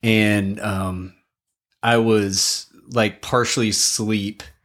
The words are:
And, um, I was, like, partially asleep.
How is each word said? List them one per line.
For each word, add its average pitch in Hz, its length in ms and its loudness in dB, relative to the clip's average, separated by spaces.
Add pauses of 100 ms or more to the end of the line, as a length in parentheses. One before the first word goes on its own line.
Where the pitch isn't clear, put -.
And, 104 580 2
um, 92 540 -6 (680)
I 117 160 4
was, 107 680 0 (240)
like, 107 320 0
partially 117 480 0
asleep. 107 720 -2 (220)